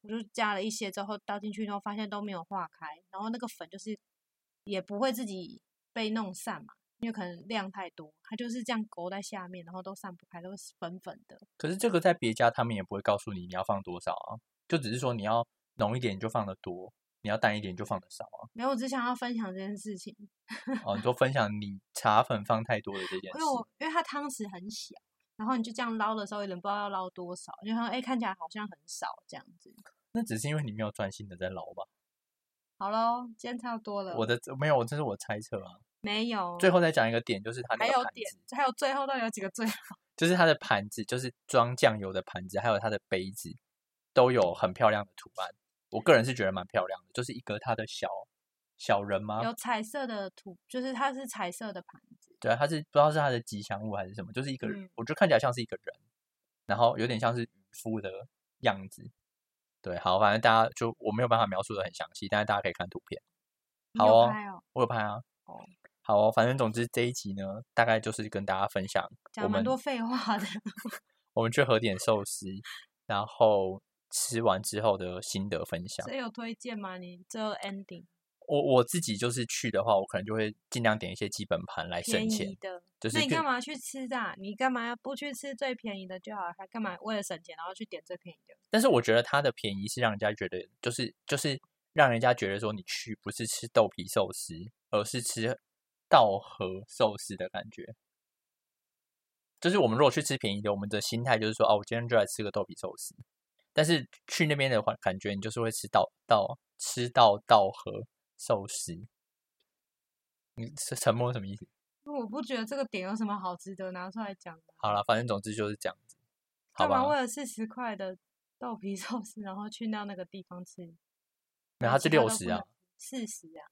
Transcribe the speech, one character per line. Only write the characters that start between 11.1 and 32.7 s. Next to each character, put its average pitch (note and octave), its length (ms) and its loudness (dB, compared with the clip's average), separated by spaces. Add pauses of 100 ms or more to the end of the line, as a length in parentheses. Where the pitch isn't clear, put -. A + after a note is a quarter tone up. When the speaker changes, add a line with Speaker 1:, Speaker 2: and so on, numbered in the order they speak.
Speaker 1:
的。 - 120 -20 (180)
Speaker 2:
可 D3+ 100 -4
是 F#3 100 -2
这 A#3 120 0
个 F3 100 2
在 F3 140 4
别 A2+ 200 0
家 A#2 180 4
他 B2 120 -2
们 A#2 120 0
也 F#2+ 80 -4
不 G2+ 120 -8
会 G2 60 -4
告 G2+ 160 2
诉 G#2+ 160 -8
你 F2+ 140 -8
你 F#2 60 -12
要 F#2 100 -2
放 G2 180 -2
多 F2 200 -8
少 F2 100 -4
啊， - 260 -8 (300)
就 E3+ 100 2
只 A#2 140 -2
是 B2 80 -2
说 B2+ 140 0
你 G#2 100 -4
要 A#2 240 2 (280)
浓 G#2+ 200 2
一 G#2 40 -2
点 G#2+ 160 0
你 F#2+ 40 -10
就 A2 100 -4
放 G#2+ 160 0
得 F#2+ 160 -6
多， F#2 320 -10 (280)
你 G#2+ 80 -6
要 G2+ 80 2
淡 G#2+ 200 2
一 G#2+ 40 -4
点 F#2+ 140 -6
就 G#2 100 -6
放 F#2+ 140 -4
得 - 100 -16
少 - 160 -12
啊。 - 280 -16
Speaker 1:
没 A3+ 100 -8
有， C4 60 0
我 C#4 60 0
只 B3 120 -4
想 B3+ 180 -2
要 B3 100 0
分 B3 200 -6
享 G3+ 180 -4
这 F#3+ 60 -8
件 G3+ 160 -6
事 G3+ 220 -10
情。 - 180 -16 (720)
Speaker 2:
哦， G2+ 100 0
你 G#2+ 60 -4
说 B2 120 2
分 C3 200 4
享 A2+ 160 2 (100)
你 G2+ 200 -8 (140)
茶 A2+ 300 6
粉 G#2 220 0
放 A2+ 180 2
太 A#2 180 0
多 G2 120 -8
的 F#2+ 140 -4
这 F#2 120 -4
件 F#2 140 -10
事。 D4 40 -10
Speaker 1:
<laughs> - 20 -10
因 D#4+ 60 0
为 D4 60 4
我， A#3 160 -2 (120)
因 D#4 80 -4
为 D#4+ 60 -4
它 E4+ 80 2
汤 D4 280 -6
匙 G#3+ 220 -8
很 F#3 180 -12
小， - 260 -12 (400)
然 A3 120 -6
后 B3+ 100 2
你 A3 60 0
就 A#3 80 -6
这 B3 100 -6
样 A#3 160 -2
捞 A3 180 0
的 G#3+ 100 -4
时 G3+ 80 -10
候 G#3 80 -4
有 G3+ 60 -4
点 F3+ 120 -6
不 G3+ 80 -8
知 G3+ 40 -2
道 G3+ 60 -2
要 G3+ 120 -4
捞 F#3+ 200 -6
多 F3+ 260 -10
少， - 180 -16 (100)
因 G#3+ 100 -2
为 A3+ 60 0
它， A#3 80 -2
哎， B3 140 -2
看 B3+ 160 -2
起 A3+ 80 -2
来 F#3+ 80 -2
好 - 160 -10
像 G#3 180 -8
很 F#3 180 -16
少 - 220 -10 (200)
这 - 80 -18
样 - 100 -16 (140)
子。 - 140 -20 (400)
Speaker 2:
那 A3+ 100 -2
只 A#2+ 140 -4
是 A#2+ 100 -4
因 D3+ 80 0
为 D3+ 80 -2
你 B2+ 80 -6
没 G#2+ 100 -6
有 G#2+ 100 -2
专 G2 200 -4
心 G#2 160 -14
的 F2+ 80 -14
在 F#2 140 -4
捞 F2 240 -10
吧。 G2 100 -12 (960)